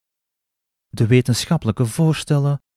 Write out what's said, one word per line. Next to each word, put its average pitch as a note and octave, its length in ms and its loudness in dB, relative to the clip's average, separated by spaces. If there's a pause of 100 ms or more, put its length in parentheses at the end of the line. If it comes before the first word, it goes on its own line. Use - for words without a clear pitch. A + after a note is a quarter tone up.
(880)
De A2+ 200 -2
wetenschappelijke B2 800 0
voorstellen C#3+ 760 -2 (160)